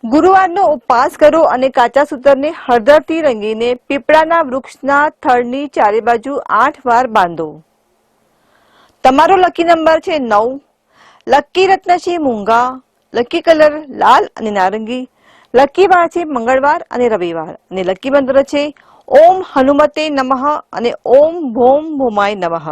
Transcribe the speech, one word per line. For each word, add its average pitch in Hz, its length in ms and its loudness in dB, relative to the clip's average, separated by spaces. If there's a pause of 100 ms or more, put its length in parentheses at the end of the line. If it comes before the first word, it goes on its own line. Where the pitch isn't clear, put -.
ગુરુવારનો 349 640 2
ઉપવાસ 269 500 -2
કરો 311 260 4
અને 254 260 0
કાચા 254 340 0
સૂતરને 277 540 0
હળદરથી 285 640 0
રંગીને 220 460 -4 (160)
પીપળાના 311 580 0
વૃક્ષના 269 640 -4 (160)
થડની 247 480 -2
ચારે 226 340 0
બાજુ 240 380 -2 (160)
આઠ 269 300 0
વાર 240 220 2
બાંધો. 170 420 -2 (1500)
તમારો 302 320 4
લકી 349 280 0
નંબર 320 360 2
છે 320 200 -4
નવ. 220 280 0 (800)
લકી 320 400 0
રત્ન 370 300 0
છે 349 200 -6
મૂંગા. 240 500 0 (460)
લકી 240 280 -4
કલર 311 320 2 (240)
લાલ 240 380 2
અને 220 160 -6
નારંગી. 214 520 -4 (500)
લકી 285 340 2
વાર 339 200 2
છે 349 180 -6
મંગળવાર 262 540 -2 (100)
અને 240 200 -2
રવિવાર. 170 440 -6 (120)
અને 190 180 -8
લકી 190 260 -4
મંત્ર 269 340 0
છે 285 200 -4 (440)
ઓમ 359 360 4
હનુમતે 294 640 0
નમઃ 262 380 -2 (240)
અને - 220 -4 (200)
ઓમ 302 420 2
ભોમ 277 440 0
ભોમાય 214 380 -2
નમઃ. 165 360 -6